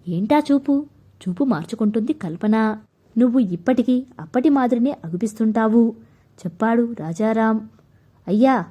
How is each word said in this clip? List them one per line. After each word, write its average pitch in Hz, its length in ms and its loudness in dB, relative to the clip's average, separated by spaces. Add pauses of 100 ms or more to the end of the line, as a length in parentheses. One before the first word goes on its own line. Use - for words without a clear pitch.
ఏంటా 214 340 0 (100)
చూపు? 277 340 0 (420)
చూపు 180 160 -4
మార్చుకుంటుంది 214 680 -2
కల్పన. 214 680 -2 (400)
"నువ్వు 247 220 2
ఇప్పటికీ 247 640 0 (140)
అప్పటి 254 280 -2
మాదిరినే 254 560 2
అగుపిస్తుంటావు," 220 880 2 (440)
చెప్పాడు 226 640 -2
రాజారాం. 220 680 -2 (600)
"అయ్యా, 214 420 2